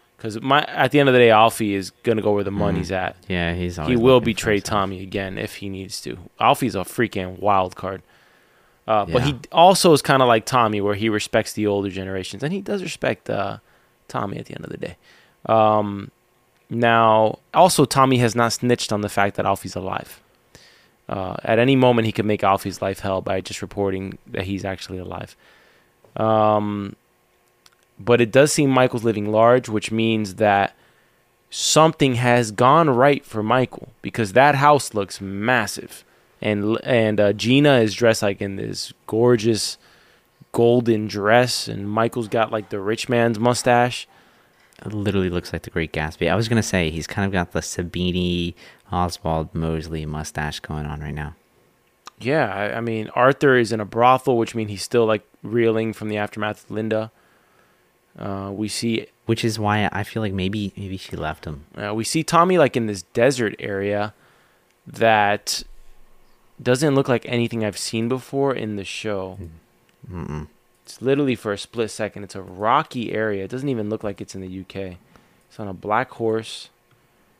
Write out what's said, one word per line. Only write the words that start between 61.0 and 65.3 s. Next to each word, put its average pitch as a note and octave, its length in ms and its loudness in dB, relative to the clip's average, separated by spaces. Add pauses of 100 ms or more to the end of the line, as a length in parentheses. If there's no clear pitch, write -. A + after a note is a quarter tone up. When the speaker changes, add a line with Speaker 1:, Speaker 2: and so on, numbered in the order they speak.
Speaker 2:
left D#2+ 300 -8
him. D2 200 -12 (120)
Speaker 1:
Uh, G#2 160 -8
we A2+ 100 -4
see D#3+ 200 -2
Tommy, F3 340 4
like, C#3+ 180 4
in A#2 120 0
this G2+ 160 -8 (100)
desert B2 460 2
area G2+ 540 -4 (720)
that G#2 760 2 (1000)